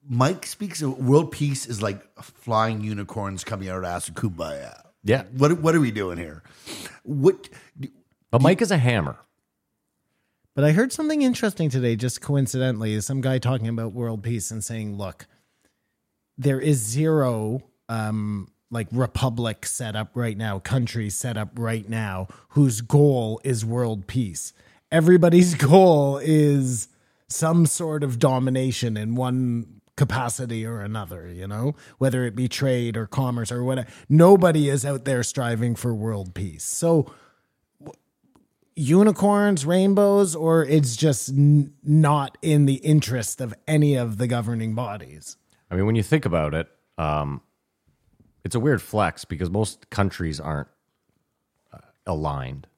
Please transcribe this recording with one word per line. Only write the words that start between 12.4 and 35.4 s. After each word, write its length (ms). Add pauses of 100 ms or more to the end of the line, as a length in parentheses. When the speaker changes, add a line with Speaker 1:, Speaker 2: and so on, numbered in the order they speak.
Speaker 3:
is 140
some 160
guy 160
talking 300
about 240
world 300
peace 280
and 120
saying, 360
"Look, 280 (1120)
there 240
is 180
zero, 840 (260)
um, 600 (220)
like, 220
republic 720
set 320
up 180
right 220
now, 220
country 500
set 300
up 180
right 320
now 400 (220)
whose 320
goal 600
is 200
world 420
peace. 460 (380)
Everybody's 640
<laughs> 160
goal 480
is 680 (400)
some 360
sort 400
of 140
domination 800
in 160
one 680 (160)
capacity 720
or 140
another, 480
you 180
know, 280 (240)
whether 280
it 100
be 120
trade 480
or 100
commerce 440
or 140
whatever. 240 (200)
Nobody 600
is 160
out 220
there 160
striving 540